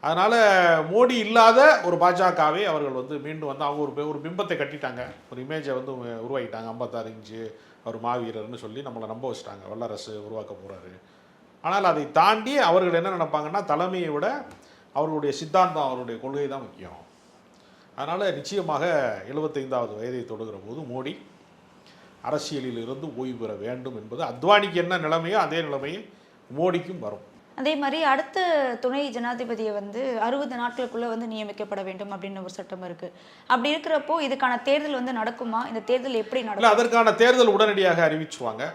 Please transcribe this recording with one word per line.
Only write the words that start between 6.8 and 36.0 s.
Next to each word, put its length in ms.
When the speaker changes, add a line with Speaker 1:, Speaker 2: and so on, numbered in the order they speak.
Speaker 1:
இன்ச்சு 260
அவர் 220
மாவீரர்னு 580
சொல்லி 220
நம்மளை 260
நம்ப 180
வச்சுட்டாங்க, 420
வல்லரசு 400
உருவாக்க 360
போறாரு. 300
ஆனால் 260
அதை 120
தாண்டி 340
அவர்கள் 300
என்ன 160
நினைப்பாங்கன்னா, 560
தலைமையை 440
விட 100
அவர்களுடைய 440
சித்தாந்தம், 480
அவருடைய 360
கொள்கை 300
தான் 120
முக்கியம். 340
அதனால 420
நிச்சயமாக 460
எழுபத்தைந்தாவது 680
வயதை 320
தொடுகிற 340
போது 140
மோடி 220
அரசியலில் 560
இருந்து 220
ஓய்வு 200
பெற 120
வேண்டும் 340
என்பது 300
அத்வானிக்கு 540
என்ன 200
நிலைமையோ 420
அதே 200
நிலைமையை 340
மோடிக்கும் 460
வரும். 200
Speaker 2:
அதே 120
மாதிரி 160
அடுத்த 260
துணை 180
ஜனாதிபதியை 640
வந்து 200
அறுபது 340
நாட்களுக்குள்ள 520
வந்து 200
நியமிக்கப்பட 560
வேண்டும் 260
அப்படின்னு 320
ஒரு 100
சட்டம் 320
இருக்கு. 200
அப்படி 200
இருக்கிறப்போ 420
இதுக்கான 280
தேர்தல் 320
வந்து 180
நடக்குமா? 420
இந்த 200
தேர்தல் 320